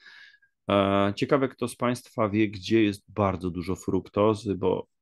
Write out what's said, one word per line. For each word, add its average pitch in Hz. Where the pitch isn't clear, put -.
E, 98
ciekawe, 135
kto 123
z -
Państwa 120
wie, 107
gdzie 101
jest 101
bardzo 92
dużo 87
fruktozy, 101
bo, 95